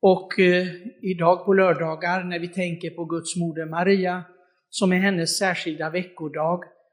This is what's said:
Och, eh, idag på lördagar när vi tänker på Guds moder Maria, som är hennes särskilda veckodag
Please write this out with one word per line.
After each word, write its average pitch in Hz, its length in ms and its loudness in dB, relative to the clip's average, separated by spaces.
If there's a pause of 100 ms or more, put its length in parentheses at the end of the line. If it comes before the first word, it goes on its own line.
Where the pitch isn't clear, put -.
Och, 185 380 4
eh, 180 280 4 (340)
idag 180 440 2
på 202 80 4
lördagar 175 680 2
när 180 160 -6
vi 170 80 -6
tänker 175 420 -4
på 165 160 -10
Guds 165 300 -6
moder 165 300 -4
Maria, 180 580 0 (460)
som 190 220 0
är 180 60 4
hennes 185 400 0
särskilda 165 520 -4
veckodag 165 760 -4 (300)